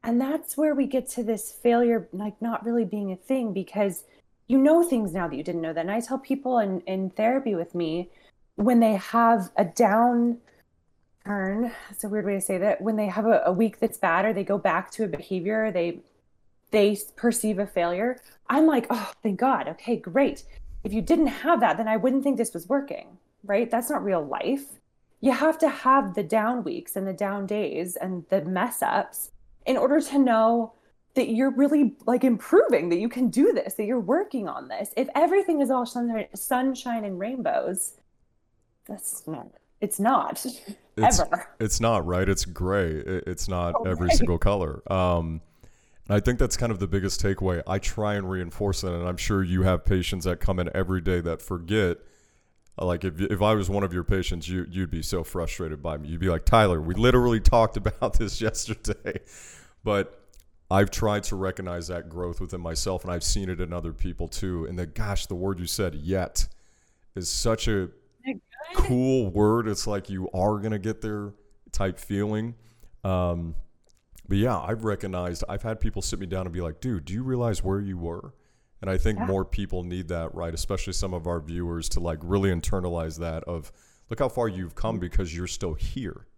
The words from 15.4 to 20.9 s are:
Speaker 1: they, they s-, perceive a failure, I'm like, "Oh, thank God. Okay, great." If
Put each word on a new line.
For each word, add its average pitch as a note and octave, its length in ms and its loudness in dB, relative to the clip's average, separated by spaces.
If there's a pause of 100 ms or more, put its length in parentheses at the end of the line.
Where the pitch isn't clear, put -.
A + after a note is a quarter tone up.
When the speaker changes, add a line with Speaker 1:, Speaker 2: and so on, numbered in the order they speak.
Speaker 1:
they, E3+ 280 -2 (720)
they G#3 220 6
s-, - 220 -8
perceive G#3+ 440 0
a G3+ 80 -2
failure, F#3 500 0 (320)
I'm D#4 180 6
like, C4 220 4
"Oh, G#3+ 220 -4 (120)
thank G3 160 0
God. A#3 300 2
Okay, A3+ 280 -2
great." A#3 460 0 (400)
If G3 100 -4